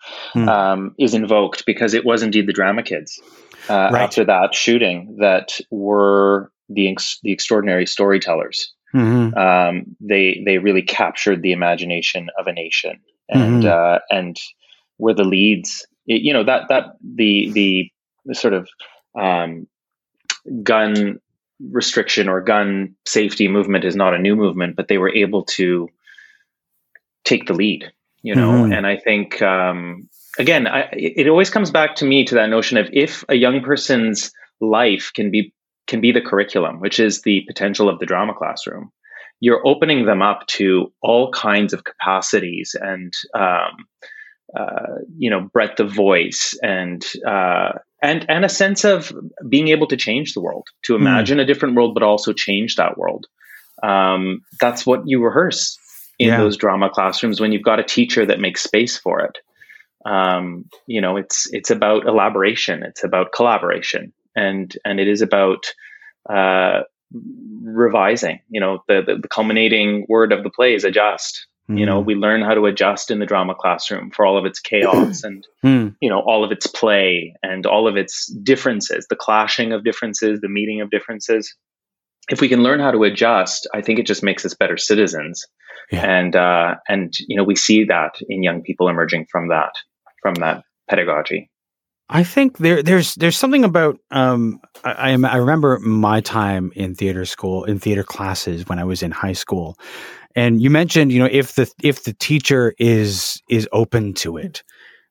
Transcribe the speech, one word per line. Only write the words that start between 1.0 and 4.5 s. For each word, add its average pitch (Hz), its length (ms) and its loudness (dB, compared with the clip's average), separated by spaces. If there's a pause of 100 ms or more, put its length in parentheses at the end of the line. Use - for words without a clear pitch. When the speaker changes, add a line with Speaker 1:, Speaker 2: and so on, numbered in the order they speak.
Speaker 2:
invoked 107 500 0
because 110 300 0
it 117 100 0
was 117 180 2
indeed 104 240 2
the 101 60 0
drama 101 300 0
kids, 78 360 -10 (500)
uh, 98 220 2
Speaker 1:
Right. 120 120 2
Speaker 2:
after 107 220 2
that 95 280 4